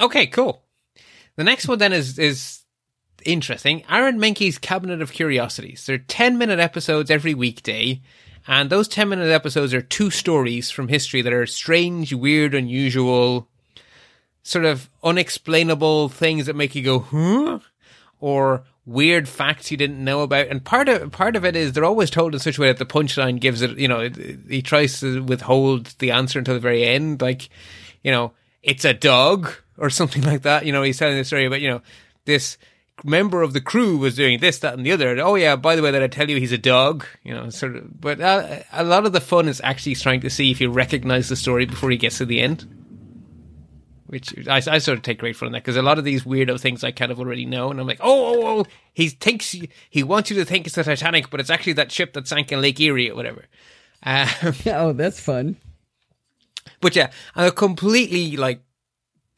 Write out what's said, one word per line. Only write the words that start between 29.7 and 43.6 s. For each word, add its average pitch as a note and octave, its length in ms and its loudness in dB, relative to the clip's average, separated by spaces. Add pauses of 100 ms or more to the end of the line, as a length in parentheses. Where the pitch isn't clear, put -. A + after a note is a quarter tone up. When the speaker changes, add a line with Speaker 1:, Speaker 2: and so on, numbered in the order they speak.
Speaker 1:
or D3 120 -2
something D3 320 -2
<laughs> - 20 2
like D3 180 0
that. D3 240 2
You D3 60 -2
know, C#3 100 0
he's C3+ 160 0
telling D3 180 2
the C3+ 80 -2
story C3+ 220 0
about, C3+ 140 -2
you C#3+ 100 0
know, A#2+ 120 -4 (420)
this C#3+ 340 -2 (460)
member F3 380 2
of D3+ 100 0
the C#3 80 -2
crew G3+ 380 0
was C3+ 180 0
doing B2 240 2
this, F3 200 2
that, C3+ 140 -4
and B2+ 120 -8
the D#3+ 60 2
other. C#3+ 180 2
And, B2 100 -2
"Oh F#3 140 4
yeah, D#3 220 4
by D#3+ 200 2
the D#3+ 60 2
way, D3 80 4
did C3+ 120 2
I C3 60 0
tell D3 220 -2
you D3 80 0
he's B2+ 140 -2
a B2 60 -2
dog?" C3 460 4 (200)
You A#2+ 100 -10
know, A#2+ 160 -10
sort B2 260 -8
of. - 240 -16
But, D3 200 -4
uh, E3+ 400 0 (120)
a E3 120 -2
lot F3+ 220 4
of G3+ 60 0
the F3+ 80 2
fun E3 280 2
is C3+ 160 -4
actually C3+ 320 -2
trying B2+ 240 0
to B2+ 100 -6
see C3+ 200 2
if B2+ 100 -2
you B2 100 0
recognize B2+ 580 0
the C3 80 -4
story B2 300 0
before B2+ 240 -2
he B2 60 2
gets A#2 220 -2
to B2+ 80 -4
the A#2+ 140 -2
end. C#3+ 260 -2 (1400)